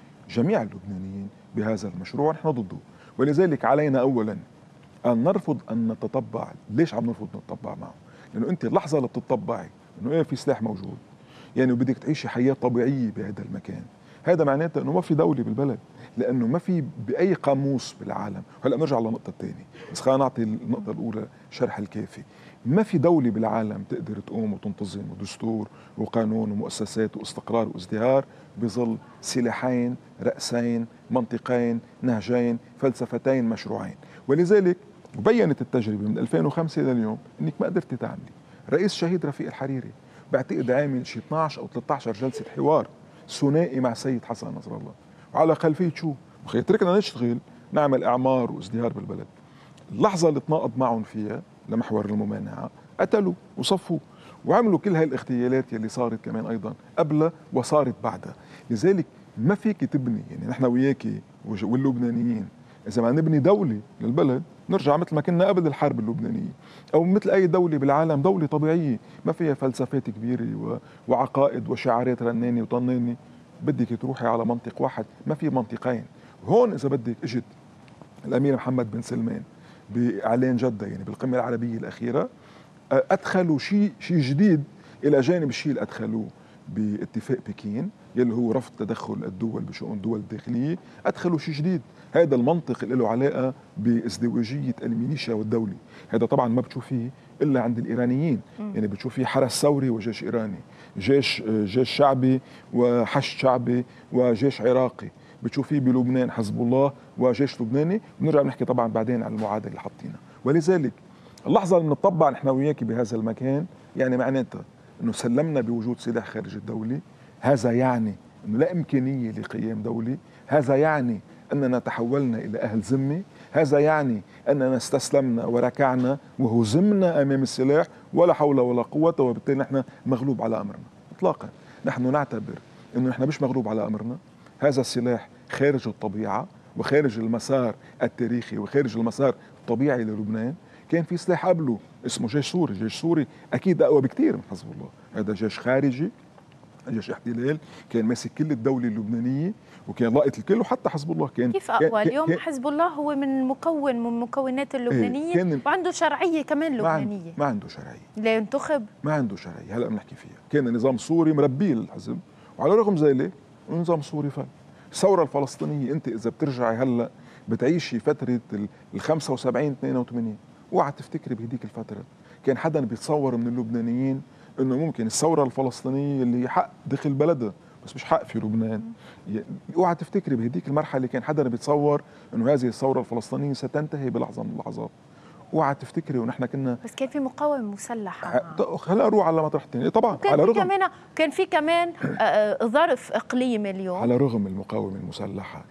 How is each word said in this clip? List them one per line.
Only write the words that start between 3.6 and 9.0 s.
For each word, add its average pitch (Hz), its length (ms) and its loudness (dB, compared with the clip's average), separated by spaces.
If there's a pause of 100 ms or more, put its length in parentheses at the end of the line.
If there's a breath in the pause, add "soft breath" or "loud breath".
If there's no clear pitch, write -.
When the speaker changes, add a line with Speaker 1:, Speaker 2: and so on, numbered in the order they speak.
Speaker 1:
علينا 139 340 4
أولًا 113 380 2 (680)
أن 120 180 2
نرفض 170 380 0 (100)
أن 113 160 0
نتطبع. 113 640 -4 (180)
ليش 135 240 2
عم 117 120 -2
نرفض 107 300 -6
نتطبع - 400 -12
معه؟ - 180 -14 (400 loud breath)
لأنه 120 160 -2
أنت 170 160 -2
اللحظة 151 320 2
اللي 127 100 0